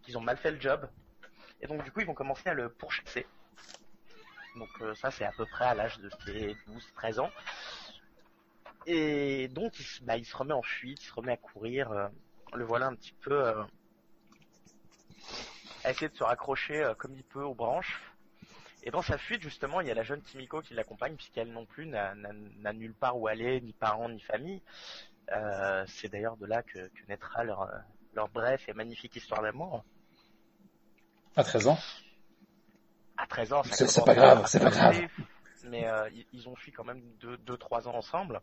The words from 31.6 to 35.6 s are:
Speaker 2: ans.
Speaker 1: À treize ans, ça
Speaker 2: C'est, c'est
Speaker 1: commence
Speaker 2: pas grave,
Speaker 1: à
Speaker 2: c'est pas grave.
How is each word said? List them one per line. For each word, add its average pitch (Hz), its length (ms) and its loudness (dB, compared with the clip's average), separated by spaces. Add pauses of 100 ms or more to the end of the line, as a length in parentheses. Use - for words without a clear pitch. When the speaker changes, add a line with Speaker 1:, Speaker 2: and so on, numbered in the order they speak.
Speaker 2:
ans. 156 100 8 (1400)
Speaker 1:
À 180 120 -4
treize 117 240 -2
ans, 143 100 6
ça - 100 -2
Speaker 2:
C'est, 127 140 6
c'est - 140 8
Speaker 1:
commence 117 60 8
Speaker 2:
pas 117 100 12
grave, 131 260 12
Speaker 1:
à - 60 2
Speaker 2:
c'est - 100 6
pas 127 120 10
grave. 165 380 8 (560)